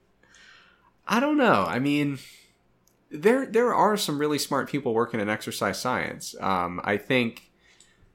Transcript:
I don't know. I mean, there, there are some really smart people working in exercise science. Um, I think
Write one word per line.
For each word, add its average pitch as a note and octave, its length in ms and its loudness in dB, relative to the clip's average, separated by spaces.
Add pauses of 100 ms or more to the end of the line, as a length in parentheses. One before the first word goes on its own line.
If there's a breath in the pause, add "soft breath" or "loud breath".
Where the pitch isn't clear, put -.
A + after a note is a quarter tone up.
(1080 soft breath)
I A3 140 2
don't D4+ 160 2
know. F3 280 4
I F2 140 0
mean, C#3+ 400 0 (880 loud breath)
there, A3+ 380 2
there A3+ 260 2
are G3+ 240 4
some D#3 220 -2
really D3 220 0
smart C3+ 280 -2
people C3 240 -2
working A2+ 280 0
in G2+ 80 0
exercise G#2+ 500 -2
science. - 600 -4
Um, F2+ 420 -2
I G#2 140 0
think A#2+ 560 -4 (640 soft breath)